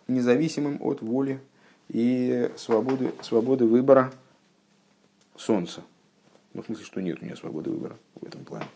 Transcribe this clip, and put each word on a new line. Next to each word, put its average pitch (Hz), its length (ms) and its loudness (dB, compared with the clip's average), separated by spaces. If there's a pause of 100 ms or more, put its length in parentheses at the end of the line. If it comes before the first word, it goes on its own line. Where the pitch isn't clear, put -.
независимым 143 760 0
от - 200 -4
воли 131 380 -2 (500)
и 123 680 0
свободы, 127 640 0
свободы 120 440 2
выбора 131 460 6 (1200)
солнца. 90 460 -4 (720)
Ну, - 80 -10
в - 40 -12
смысле, - 200 -10
что - 160 -8
нет 90 200 -6
у - 40 -14
меня - 100 -12
свободы - 340 -8
выбора - 280 -8 (180)
в - 100 -14
этом - 180 -16
плане. - 220 -12 (100)